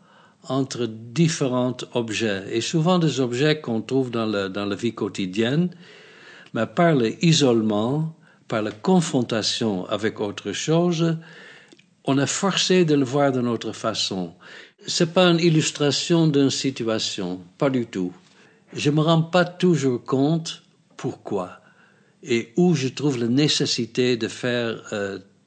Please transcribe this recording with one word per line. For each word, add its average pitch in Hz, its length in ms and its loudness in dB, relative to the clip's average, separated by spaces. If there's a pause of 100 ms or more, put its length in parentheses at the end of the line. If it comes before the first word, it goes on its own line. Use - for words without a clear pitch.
(440)
entre 131 420 -4
différents 123 880 0 (180)
objets. 104 580 -2
Et 117 80 0
souvent 170 400 2
des 143 180 0
objets 135 420 0
qu'on 113 220 -4
trouve 127 300 -2
dans 113 140 -2
le, 101 220 -2
dans 101 160 -6
la 101 120 -2
vie 113 180 -4
quotidienne, 113 760 -2 (840)
mais 113 120 -2
par 170 280 4
l'isolement, 127 1200 2 (320)
par 110 160 -2
la 107 80 -4
confrontation 117 1160 0
avec 104 340 -4
autre 101 320 -6
chose, 165 680 0 (840)
on 135 120 2
est 139 120 2
forcé 185 560 2
de 151 100 2
le 139 100 2
voir 139 280 2
d'une 123 160 0
autre 113 240 -4
façon. 95 600 -4 (520)
C'est 165 260 0
pas 185 120 4
une 170 160 4
illustration 160 880 2
d'une 139 220 4
situation, 110 920 -4 (180)
pas 143 120 2
du 123 160 0
tout. 90 260 -4 (600)
Je 117 180 -2
me 151 100 2
rends 160 220 4
pas 175 220 2
toujours 135 600 0
compte 156 580 -2 (340)
pourquoi 98 640 -8 (640)
et 117 340 -2
où 175 180 4
je 131 140 0
trouve 127 300 -2
la 117 100 -2
nécessité 127 880 0
de 110 120 -4
faire, 120 540 -4 (100)
euh, 101 260 -4 (280)